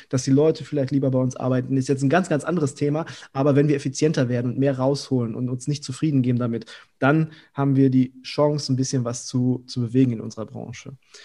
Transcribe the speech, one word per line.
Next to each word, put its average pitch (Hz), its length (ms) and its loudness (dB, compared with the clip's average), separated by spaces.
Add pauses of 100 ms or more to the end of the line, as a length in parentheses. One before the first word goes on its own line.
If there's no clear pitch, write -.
dass 131 160 -2
die 139 60 0
Leute 151 340 4
vielleicht 139 260 -2
lieber 139 200 0
bei 131 80 2
uns 127 180 -2
arbeiten, 127 400 -2
ist 131 120 -2
jetzt 139 140 0
ein 139 60 4
ganz, 175 220 2
ganz 147 120 0
anderes 156 320 -2
Thema. 151 300 -2 (280)
Aber 139 220 4
wenn 147 140 4
wir 143 80 2
effizienter 139 520 0
werden 123 240 -2
und - 60 -8
mehr 135 200 2
rausholen 127 560 0
und 123 160 -4
uns 127 180 -8
nicht 143 160 -4
zufrieden 135 380 0
geben 123 160 0
damit, 117 280 -4 (320)
dann 156 340 2 (200)
haben 139 240 0
wir 135 140 6
die 127 320 2
Chance, 147 500 0
ein 127 40 0
bisschen 131 280 -2
was 120 220 -8
zu, 123 400 -2
zu - 160 -6
bewegen 123 300 2
in 113 80 -6
unserer 110 260 -10
Branche. 123 480 -14 (300)